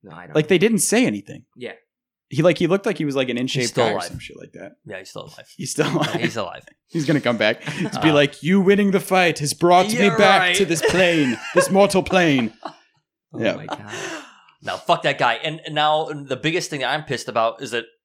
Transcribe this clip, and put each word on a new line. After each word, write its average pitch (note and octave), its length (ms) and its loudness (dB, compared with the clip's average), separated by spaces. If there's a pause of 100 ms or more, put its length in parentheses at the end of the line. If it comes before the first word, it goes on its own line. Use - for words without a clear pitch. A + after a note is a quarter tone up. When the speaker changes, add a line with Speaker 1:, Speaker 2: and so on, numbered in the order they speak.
Speaker 1:
No, - 80 -20
I F2 140 -18
don't D#3 100 -14
Speaker 2:
Like, D#3 100 0
Speaker 1:
know. - 40 -18
Speaker 2:
they F#3+ 80 4
didn't G#3 220 2
say A3+ 260 0
anything. A#2+ 400 -6 (100)
Speaker 1:
Yeah. A2 180 -14 (540)
Speaker 2:
He, B2+ 140 -4
like, E3 160 4
he F3 100 0
looked G3 180 0
like G3+ 120 -2
he D#3 80 -4
was, C#3 100 -4
like, C3 140 -2
an A#2+ 80 -4
in-shape C3 240 -4
Speaker 3:
He's A#2 80 -2
still B2 160 0
Speaker 2:
guy G#2+ 60 0
or G2+ 40 -2
Speaker 3:
alive. F2 140 -4
Speaker 2:
some F2+ 100 -12
shit - 180 -18
like - 160 -20
that. - 200 -18 (120)
Speaker 3:
Yeah, F#2+ 140 -14
he's F#2+ 100 -20
still - 140 -14
alive. - 320 -20
Speaker 2:
He's - 160 -10
still D#3 200 0
alive. D3+ 240 -2
Speaker 3:
He's F3 220 -4
alive. E2+ 260 -10 (240)
Speaker 2:
He's D#3 180 -6
gonna D3 160 0
come A#2+ 160 0
back. A2 260 0
He's - 360 -6
be D#3 100 2
Speaker 3:
Uh, D3+ 40 4
Speaker 2:
like, C#3+ 300 2
"You F#3 180 4
winning G3+ 300 4
the F#3 80 2
fight F3+ 400 0
has C#3+ 140 -4
brought F3+ 360 4
me A3+ 100 -2
Speaker 3:
yeah, G3+ 180 4
Speaker 2:
back G3 240 6
Speaker 3:
right. F3+ 160 0
Speaker 2:
to G3 80 4
this D#3+ 160 -2
plane, E3+ 640 2
Speaker 3:
<laughs> - 100 -10
Speaker 2:
this F3 140 2
mortal F#3+ 340 4
plane." D3 480 2 (840)
Speaker 1:
Oh A#2 60 -12
Speaker 2:
Yeah. G#2+ 160 0
Speaker 1:
my - 100 -14
God. - 280 -12 (680)
Speaker 3:
Now, F#2 160 -8
fuck - 260 0
that C#3+ 140 0
guy. A#2+ 180 2
And, D#3 300 -8
and D#3 80 -12
now D3+ 380 0
the C#3 260 -8
biggest D#3+ 320 -4
thing C#3+ 120 -8
that B2 80 -4
I'm D3 160 -4
pissed B2+ 240 -8
about A2+ 320 -2
is A#2+ 100 -10
that A#2 140 -4 (200)